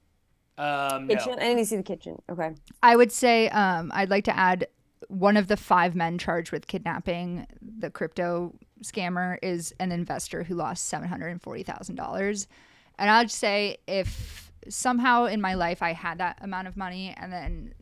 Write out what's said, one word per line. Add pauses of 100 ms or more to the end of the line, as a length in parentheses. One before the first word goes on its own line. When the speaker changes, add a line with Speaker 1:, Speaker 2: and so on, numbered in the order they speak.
(580)
Speaker 1:
Um,
no.
Speaker 2:
Kitchen?
I
need
to
see
the
kitchen. (140)
Okay. (300)
Speaker 3:
I
would
say,
um,
I'd
like
to
add (400)
one
of
the
five
men
charged
with
kidnapping (320)
the
crypto (280)
scammer
is
an
investor
who
lost
seven
hundred
and
forty
thousand
dollars. (500)
And
I'd
say (100)
if (180)
somehow
in
my
life
I
had
that
amount
of
money
and
then